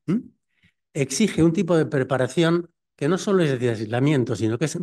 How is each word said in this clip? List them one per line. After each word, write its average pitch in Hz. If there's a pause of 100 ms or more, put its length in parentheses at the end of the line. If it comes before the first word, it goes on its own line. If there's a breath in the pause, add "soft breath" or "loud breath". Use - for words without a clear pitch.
¿m? 202 (720)
Exige 156
un 170
tipo 175
de 151
preparación 139 (220)
que 143
no 180
solo 190
es 139
de 120
aislamiento, 120
sino 110
que 160
es 143